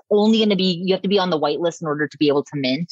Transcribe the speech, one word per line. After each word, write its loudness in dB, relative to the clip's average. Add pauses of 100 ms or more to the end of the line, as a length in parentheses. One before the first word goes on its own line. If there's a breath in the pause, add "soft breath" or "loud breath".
(120)
only 4
gonna 2
be, -2
you 2
have -2
to -4
be 2
on 0
the -2
whitelist -2
in -6
order -2
to -16
be 4
able 2
to -14
mint, -4